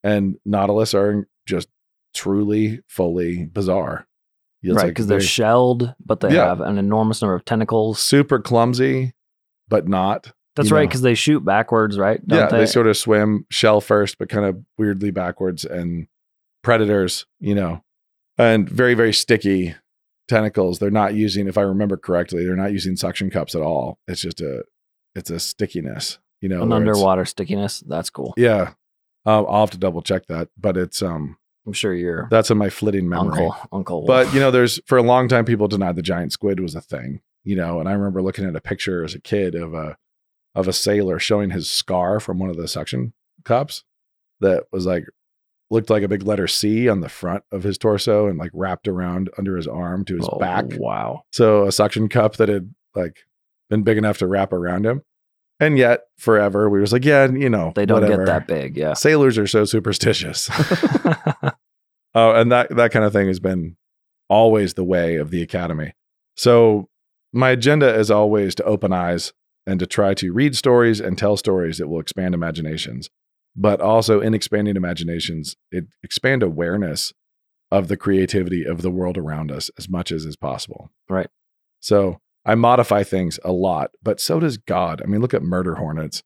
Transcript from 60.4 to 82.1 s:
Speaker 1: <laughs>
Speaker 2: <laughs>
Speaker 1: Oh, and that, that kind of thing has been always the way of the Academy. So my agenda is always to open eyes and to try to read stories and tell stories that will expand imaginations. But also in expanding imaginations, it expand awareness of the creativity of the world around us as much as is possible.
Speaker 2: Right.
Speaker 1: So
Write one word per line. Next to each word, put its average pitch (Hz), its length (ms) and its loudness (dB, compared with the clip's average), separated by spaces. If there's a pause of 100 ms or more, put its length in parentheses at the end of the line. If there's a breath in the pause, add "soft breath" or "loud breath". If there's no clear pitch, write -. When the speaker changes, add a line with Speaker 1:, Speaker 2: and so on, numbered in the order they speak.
Speaker 1:
<laughs> - 100 -2 (440)
Speaker 2:
<laughs> 156 460 -2 (640)
Speaker 1:
Oh, 113 160 8
and 117 200 6
that, 123 240 2
that 117 160 4
kind 110 120 4
of 104 80 2
thing 101 140 4
has 95 140 0
been 90 360 -4 (520)
always 107 460 4
the 95 100 -4
way 87 320 0
of 76 140 -4
the 85 120 -4
Academy. 82 520 -6 (420)
So 113 520 6 (440)
my 127 180 2
agenda 131 420 4
is 110 160 2
always 104 460 2
to - 100 -4
open 98 280 0
eyes 87 400 -2 (340)
and 95 140 -2
to 90 60 -2
try 98 280 0
to 92 180 -4
read 131 220 2
stories 117 460 4
and 95 180 -4
tell 104 180 2
stories 90 420 -2
that 80 100 -6
will 82 100 -4
expand 92 340 -6
imaginations. 80 800 -6 (460)
But 101 240 2
also 110 400 4
in 110 120 0
expanding 104 440 -2
imaginations, 85 800 -6 (160)
it 90 140 -8 (180)
expand 131 400 -2
awareness 85 680 -4 (600)
of 95 160 0
the 98 80 -2
creativity 92 680 0
of 85 180 -6
the 90 100 -2
world 90 260 -4
around 78 320 -6
us 65 260 -10
as 87 120 -16
much 87 240 -6
as 80 120 -6
is 78 120 -12
possible. - 540 -10 (180)
Speaker 2:
Right. 92 220 -4 (500)
Speaker 1:
So 98 400 0 (240)